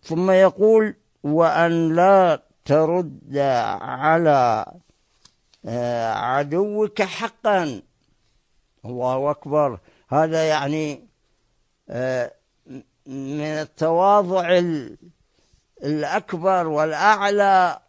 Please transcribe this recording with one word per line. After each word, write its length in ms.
ثم 280
يقول: 640
"وأن 720
لا 480
ترد 720
على، 840
آه، 480
عدوك 880
حقاً". 800
الله 460
أكبر. 480
هذا 380
يعني، 600
آه، 420
من 360
التواضع 1160
ال-، 400
الأكبر 840
والأعلى 1200